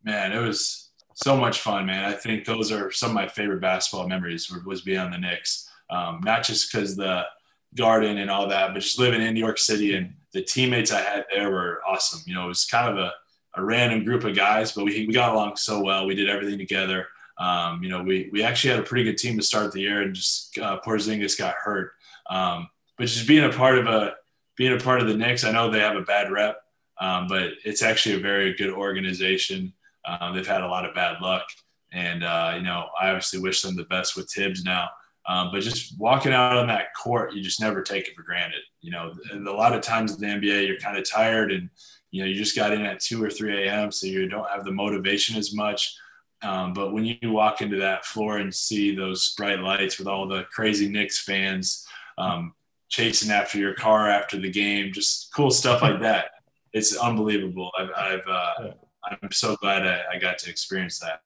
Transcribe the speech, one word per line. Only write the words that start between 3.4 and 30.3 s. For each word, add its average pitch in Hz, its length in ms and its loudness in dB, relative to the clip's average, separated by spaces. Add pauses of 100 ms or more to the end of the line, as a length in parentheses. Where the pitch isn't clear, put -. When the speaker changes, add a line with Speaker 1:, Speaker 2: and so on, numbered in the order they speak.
Speaker 1:
basketball 92 480 0
memories 87 420 -4
were, 87 140 -10
was 95 160 -6
being 95 180 -2
on 90 120 -4
the 90 80 -8
Knicks. - 520 -6 (200)
Um, 85 340 -4
not 113 200 2
just - 280 0
'cause 98 240 -2
the 92 280 -2 (500)
Garden 110 440 4
and 98 120 -2
all 98 180 0
that, 98 240 2
but 98 80 -4
just - 180 -2
living 120 220 4
in 110 140 2
New 113 60 0
York 110 180 0
City, 104 380 2
and 92 180 -4 (180)
the 95 100 -4
teammates 120 500 2
I 101 80 2
had 101 340 -2
there 101 160 0
were 90 360 -2
awesome. 92 380 -2
You 90 100 -8
know, 90 100 -4
it 87 40 -4
was 87 160 0
kind 117 260 2
of 101 80 -2
a, 90 140 -2 (440)
a 92 80 -2
random 113 400 2
group 117 200 0
of 98 120 0
guys, 107 360 4
but 101 120 -4
we, 107 220 0
we 110 60 0
got 120 220 4
along 104 220 0
so 104 260 -2
well. 98 240 2
We 98 80 0
did 98 140 0
everything 101 300 -2
together. 95 500 -2 (300)
Um, 87 440 0
you 92 60 -4
know, 90 140 -4
we, 95 300 0
we 104 100 2
actually 123 280 2
had 113 100 4
a - 40 -2
pretty 123 200 0
good 107 140 0
team 120 180 -2
to 104 60 0
start 107 300 0
the 95 80 -4
year, 101 220 0
and 95 120 -2
just, - 440 -4
uh, 95 260 -2
Porzingis 104 520 0
got 92 180 -2
hurt. 98 380 -4 (380)
Um, 92 380 -2 (280)
but 123 120 -2
just 117 180 -2
being 151 180 10
a - 60 4
part 131 280 6
of 113 80 4
a, 110 280 2 (420)
being 127 160 4
a 117 80 2
part 127 200 4
of 110 80 2
the 107 80 2
Knicks, 120 280 2
I 110 60 2
know 113 200 4
they 107 100 2
have 104 160 2
a 95 60 -2
bad 101 280 2
rep, 104 300 0 (400)
um, 92 260 0
but 92 240 0 (140)
it's 104 180 0
actually 110 320 4
a 95 60 0
very 98 340 2
good 98 160 -2
organization. 95 1040 -2 (340)
Um, 87 280 -6